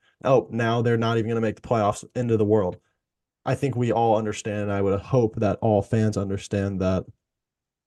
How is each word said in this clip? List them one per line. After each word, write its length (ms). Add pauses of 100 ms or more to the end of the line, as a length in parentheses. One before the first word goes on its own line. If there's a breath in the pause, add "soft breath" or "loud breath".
(240)
Oh, 260
now 300
they're 160
not 220
even 100
gonna 140
make 180
the 80
playoffs." 340 (120)
End 160
of 80
the 80
world. 320 (680)
I 120
think 200
we 160
all 240
understand, 460
and 100
I 80
would 200
hope 360
that 240
all 220
fans 340
understand 640
that 240 (800)